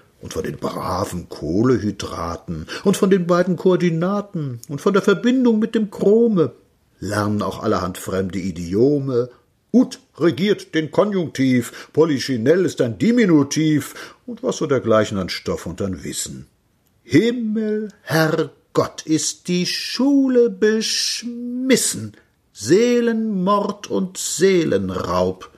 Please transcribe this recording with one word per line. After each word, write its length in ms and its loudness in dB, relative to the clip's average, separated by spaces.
und 120 -14
von 100 -6
den 140 -6
braven 720 -6
Kohlehydraten 1400 -2
und 120 4
von 140 2
den 160 2
beiden 300 2
Koordinaten 1120 0
und 120 -8
von 120 0
der 100 2
Verbindung 560 2
mit 160 -2
dem 160 -2
Chrome, 640 2
lernen 440 -2
auch 200 -6
allerhand 340 -2
fremde 420 -4
Idiome. 920 0
Ut 280 2
regiert 560 0
den 160 -2
Konjunktiv, 1040 0
Polychinell 720 2
ist 160 -2
ein 180 -2
Diminutiv 1160 2
und 160 -12
was 140 -2
so 100 -6
dergleichen 520 2
an 100 -4
Stoff 380 -6
und 140 -8
an 220 -6
Wissen. 440 -10
Himmel, 840 0
Herrgott, 1000 -2
ist 440 -2
die 180 0
Schule 840 2
beschmissen. 1600 -2
Seelenmord 1400 0
und 260 -2
Seelenraub. 1400 0